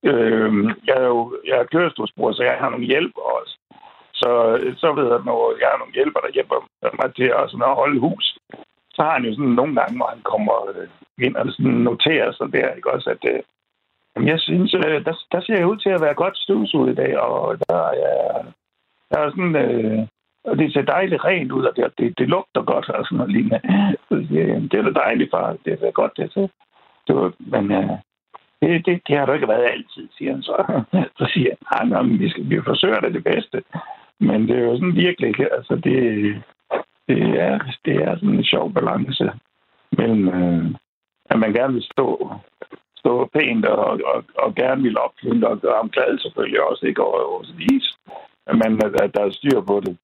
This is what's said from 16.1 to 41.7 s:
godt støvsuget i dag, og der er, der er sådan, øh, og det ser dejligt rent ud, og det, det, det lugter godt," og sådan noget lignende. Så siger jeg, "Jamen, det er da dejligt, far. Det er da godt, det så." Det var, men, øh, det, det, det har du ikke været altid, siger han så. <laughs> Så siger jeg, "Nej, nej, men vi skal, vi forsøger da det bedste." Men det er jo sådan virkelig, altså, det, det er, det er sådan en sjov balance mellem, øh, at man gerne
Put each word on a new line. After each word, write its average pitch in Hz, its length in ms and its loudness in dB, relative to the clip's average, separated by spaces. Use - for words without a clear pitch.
godt 185 220 -2
støvsuget 165 560 0
i - 20 0
dag, 131 260 0
og - 380 -2
der 170 120 2
er, - 340 -2
der 147 100 0
er 147 100 0
sådan, 175 260 0
øh, 113 500 0
og 226 140 -2
det 147 140 2
ser 143 100 2
dejligt 165 420 0
rent 160 280 0
ud, 135 120 -2
og - 120 0
det, 123 220 0
det, 120 200 -2
det 127 100 0
lugter 170 340 -2
godt," - 260 -2
og - 160 -4
sådan - 140 -4
noget - 140 -2
lignende. 208 280 2
Så - 60 0
siger 147 120 2
jeg, 165 80 2
"Jamen, - 200 -2
det 101 100 2
er - 40 2
da - 80 2
dejligt, - 400 0
far. - 340 -2
Det - 80 -2
er - 40 -4
da - 140 0
godt, - 260 0
det - 160 -6
så." 196 160 0
Det - 100 2
var, 92 220 0
men, 101 340 -2
øh, 95 180 0
det, 170 240 2
det, 180 200 0
det 147 120 2
har 139 80 2
du 127 60 2
ikke 143 160 0
været 117 160 2
altid, - 340 -14
siger 139 140 -4
han 135 100 -6
så. - 140 -6
<laughs> - 300 0
Så 135 140 0
siger 131 160 2
jeg, - 80 -2
"Nej, - 120 -2
nej, - 180 2
men - 160 2
vi - 120 0
skal, - 200 -6
vi - 120 2
forsøger - 380 2
da - 80 0
det 170 160 -6
bedste." - 380 -2
Men 110 280 2
det 120 100 2
er 120 60 2
jo 120 100 2
sådan 170 200 0
virkelig, 170 400 2
altså, - 240 -2
det, 135 220 0
det - 320 2
er, 139 180 0
det 156 120 0
er - 180 0
sådan 185 140 -2
en - 160 2
sjov - 280 0
balance - 600 -2
mellem, 110 300 2
øh, 90 360 2
at 113 80 4
man 110 140 2
gerne 127 220 2